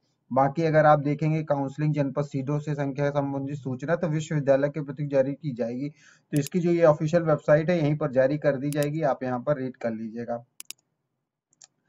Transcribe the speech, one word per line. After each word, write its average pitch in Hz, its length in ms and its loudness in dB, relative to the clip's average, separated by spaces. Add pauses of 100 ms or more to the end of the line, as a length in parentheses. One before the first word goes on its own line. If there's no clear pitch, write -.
(300)
बाकी 143 320 2
अगर 156 240 4
आप 151 140 6
देखेंगे 156 440 0
काउंसलिंग 147 500 -2
जनपद 143 300 -2
सीटों 147 360 -4
से 156 140 -6
संख्या 143 360 -2
संबंधित 139 480 -4
सूचना 135 380 -4
तो 170 120 -2
विश्वविद्यालय 147 600 0
के 156 140 -6
प्रति 143 240 -8
जारी 139 260 2
की 135 220 -6
जाएगी। 120 340 -6
तो - 500 -6
इसकी 147 220 -2
जो 170 100 2
ये 170 160 4
ऑफिशियल 156 380 4
वेबसाइट 156 460 2
है 180 80 2
यहीं 151 180 2
पर 151 160 -4
जारी 131 260 2
कर 143 180 0
दी 143 140 -4
जाएगी, 147 320 -2
आप 135 200 -2
यहाँ 127 180 -2
पर 135 180 -2
रीड 131 180 -6
कर 117 160 -4
लीजिएगा। 113 500 -8 (1500)